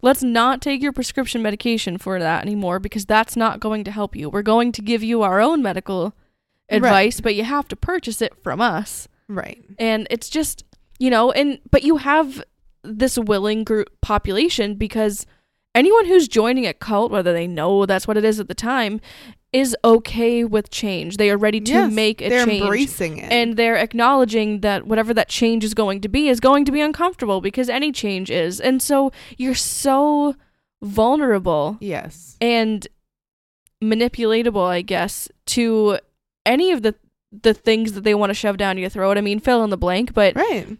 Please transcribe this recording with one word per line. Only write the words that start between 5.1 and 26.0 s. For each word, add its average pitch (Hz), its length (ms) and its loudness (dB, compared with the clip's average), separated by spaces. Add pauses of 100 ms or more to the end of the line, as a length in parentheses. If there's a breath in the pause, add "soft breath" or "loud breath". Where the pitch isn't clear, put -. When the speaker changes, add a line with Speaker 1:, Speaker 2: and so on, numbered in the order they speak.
Speaker 1:
our 190 180 2
own 294 220 4
medical 190 520 -4 (580)
Speaker 2:
Right. 214 60 2
Speaker 1:
advice, 214 420 4
but 220 160 0
you 202 80 -2
have 277 240 -4
to - 80 -10
purchase 339 460 -4
it 226 100 -4 (100)
from - 180 -4
us. 214 460 -4 (220)
Speaker 2:
Right. - 360 -12 (140)
Speaker 1:
And 220 320 -2
it's - 180 -6
just, - 360 -6 (360)
you 254 100 2
know, 240 220 4
and, 285 260 0 (120)
but 277 140 6
you 311 140 4
have 277 440 0 (400)
this 220 360 -2
willing 214 460 0
group 214 240 -2 (120)
population, 208 760 -2
because 208 480 -2 (500)
anyone 392 320 6
who's 349 220 6
joining 240 380 2
a 165 80 -2
cult, 220 380 0
whether 180 200 0
they 170 160 -2
know 180 380 0
that's 185 220 0
what 214 80 0
it 214 80 0
is 214 160 2
at 190 80 -8
the 190 60 -10
time, 226 460 -4 (520 loud breath)
is 262 300 2
okay 233 640 4
with 214 260 -2
change. 185 460 -6
They 208 120 2
are 202 80 2
ready 214 240 0
to 220 120 -2
Speaker 2:
Yes, 349 200 4
Speaker 1:
make 214 300 0
a - 60 -4
Speaker 2:
they're 247 180 2
Speaker 1:
change. 208 160 0
Speaker 2:
embracing 202 560 -2
it. - 140 -6
Speaker 1:
And 233 240 0
they're 233 200 2
acknowledging 226 840 2
that 202 260 -2
whatever 220 280 0
that 220 140 0
change 226 360 0
is 214 100 -4
going 202 280 -2